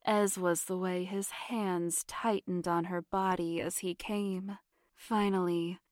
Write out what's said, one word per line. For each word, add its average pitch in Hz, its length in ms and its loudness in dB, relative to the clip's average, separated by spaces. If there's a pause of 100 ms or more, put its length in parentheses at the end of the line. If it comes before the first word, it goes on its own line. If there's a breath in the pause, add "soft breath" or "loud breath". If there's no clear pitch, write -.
as 208 340 4
was 175 280 2
the 185 120 -2
way 180 240 0
his 196 280 -4 (180)
hands 185 580 0
tightened 190 600 0
on 170 160 2
her 175 180 -2
body 180 580 0
as - 180 -2
he 180 180 -4
came. 202 640 -4 (360)
Finally, 185 840 2 (120)